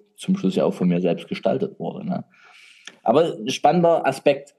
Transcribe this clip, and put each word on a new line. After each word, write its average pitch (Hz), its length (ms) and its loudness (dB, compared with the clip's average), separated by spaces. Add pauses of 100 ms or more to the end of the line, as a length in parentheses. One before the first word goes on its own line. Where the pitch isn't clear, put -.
(160)
zum - 200 -2
Schluss 95 200 -2
ja 76 100 2
auch - 80 0
von 92 140 -2
mir 87 120 2
selbst 87 280 -2
gestaltet - 520 -4
wurde, - 260 -10
ne? - 200 -6 (800)
Aber 147 340 2
ein 110 120 -8
spannender 165 560 2
Aspekt, - 540 -2